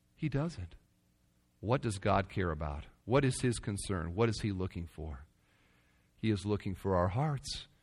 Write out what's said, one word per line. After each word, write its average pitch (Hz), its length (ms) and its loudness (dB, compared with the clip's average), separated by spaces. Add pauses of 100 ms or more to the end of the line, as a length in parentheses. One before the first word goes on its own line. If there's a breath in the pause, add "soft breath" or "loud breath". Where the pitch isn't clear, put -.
(160)
he 156 120 -2
doesn't. 135 460 -4 (880)
What 127 220 0
does 104 160 -2
God 98 300 4
care 90 220 0
about? 76 360 -4 (180)
What 135 200 4
is 131 160 0
his 123 200 0
concern? 90 560 -4
What 113 120 4
is 104 120 -2
he 110 100 0
looking 92 380 -4
for? 73 360 -10 (960)
He 110 100 2
is 95 140 2
looking 101 300 0
for 95 220 2
our 90 120 6
hearts. 139 600 -2 (140)